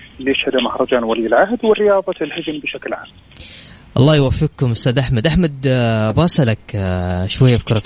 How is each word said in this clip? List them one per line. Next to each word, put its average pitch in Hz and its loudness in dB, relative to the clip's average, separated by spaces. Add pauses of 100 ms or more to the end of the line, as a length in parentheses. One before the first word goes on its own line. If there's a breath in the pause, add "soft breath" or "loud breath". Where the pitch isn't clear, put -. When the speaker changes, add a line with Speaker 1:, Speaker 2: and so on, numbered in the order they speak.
(200 loud breath)
Speaker 1:
اللي 131 -2
يشهده - -2
مهرجان 120 -2
ولي 113 -2
العهد 190 2
ورياضة 202 2
الهجن 151 -8
بشكل - -10
عام. - -12 (880 loud breath)
Speaker 2:
الله 151 4
يوفقكم 135 0
أستاذ 120 -2
أحمد. 123 0
أحمد، 151 0
آه، 113 0
بسألك، 139 0
آه، 90 -2
شوية 123 4
في - -4
كرة 110 0